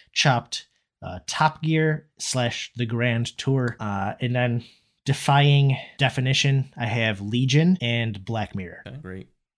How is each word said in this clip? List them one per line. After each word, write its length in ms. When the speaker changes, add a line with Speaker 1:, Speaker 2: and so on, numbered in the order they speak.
Speaker 1:
Chopped, 540
uh, 240
Top 360
Gear 460
slash 580
The 80
Grand 540
Tour, 420
uh, 400
and 140
then 300
defying 720
definition, 800
I 100
have 360
Legion 580
and 420
Black 320
Mirror. 320
Speaker 2:
Okay, 140
great, 280